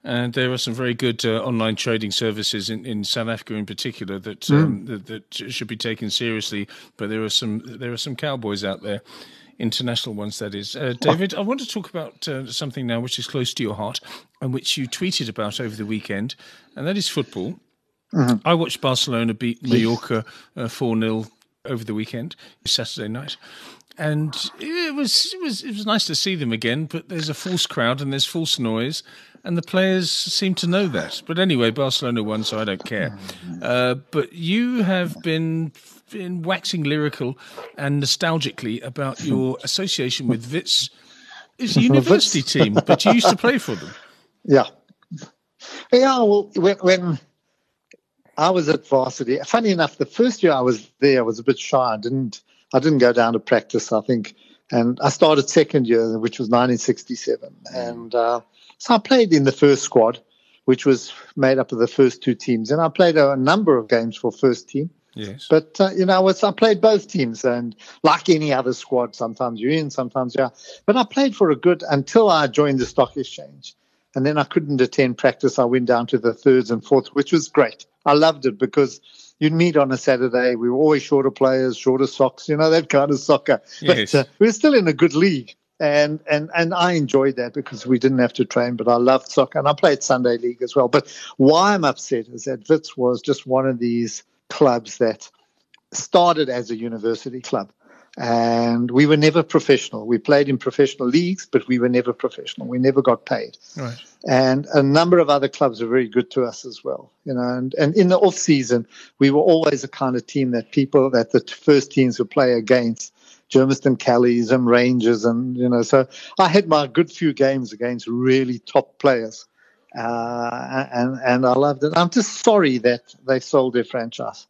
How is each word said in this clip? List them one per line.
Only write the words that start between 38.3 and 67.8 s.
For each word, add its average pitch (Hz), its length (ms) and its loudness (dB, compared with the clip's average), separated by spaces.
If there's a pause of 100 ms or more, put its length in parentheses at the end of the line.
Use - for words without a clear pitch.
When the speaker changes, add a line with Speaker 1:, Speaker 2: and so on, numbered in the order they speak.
Speaker 1:
about 135 400 -8
your 131 360 -2
Speaker 2:
<laughs> - 40 -20
Speaker 1:
association 135 640 -4
with 120 240 -4
Wits. - 380 -4 (680)
It's 240 200 -2
a - 40 6
Speaker 2:
<laughs> 240 120 4
Speaker 1:
university 160 480 4
Speaker 2:
Wits. - 120 -6
Speaker 1:
team, 113 220 2 (120)
but - 200 2
you 208 60 6
used 208 180 4
to 202 60 2
play 247 220 0
for - 160 -6
them. 82 140 -14 (300)
Speaker 2:
<laughs> - 280 -20
Yeah. 139 200 4 (1300)
Yeah, 262 260 4
well, 208 380 2
when... 190 220 2
when 180 400 2 (1160)
I 160 140 2
was 175 180 2
at 160 180 0
varsity, 131 600 0
funny 226 240 2
enough, 165 260 0
the 139 100 -2
first 233 360 0
year 170 100 4
I 135 80 0
was 123 280 0 (120)
there, 135 200 6
I - 20 0
was 113 160 -2
a 117 60 -14
bit 123 140 2
shy. 127 360 0
I - 20 -6
didn't, 117 460 -6 (300)
I 131 80 4
didn't 151 180 2
go 123 140 6
down 117 220 2
to 110 60 0
practice, - 520 -2
I 107 80 2
think. 113 340 -2 (360)
And 120 320 0
I 165 80 2
started 151 380 4
second 143 380 2
year, 113 320 2
which 110 200 -4
was 117 100 -4
nineteen 120 300 4
sixty-seven. - 760 -4 (180)
Speaker 1:
Mm. 123 180 -8
Speaker 2:
And, 117 240 -14
uh, 117 260 0 (380)
so - 160 0
I 220 40 4
played 226 340 2
in 143 120 4
the 131 80 4
first 139 300 4
squad, 117 360 2 (460)
which 131 200 2
was 131 280 2 (240)
made 131 220 2
up 127 140 -4
of 117 60 -6
the 117 80 2
first 127 360 2
two 123 120 0
teams. 113 360 -4
And 151 100 0
I 165 80 2
played 170 280 2
a, 139 160 4
a 139 40 0
number 156 400 2
of 110 120 -2
games 117 280 0
for 117 160 -4
first 123 360 0
team. 147 220 -4 (240)
Speaker 1:
Yes. 107 340 -12
Speaker 2:
But, 156 320 0
uh, 190 160 2
you 190 80 2
know, 190 100 2
I 185 40 4
was, 190 240 2
I 208 80 2
played 214 300 2
both 220 280 4
teams. 120 360 -4
And 120 320 -2 (260)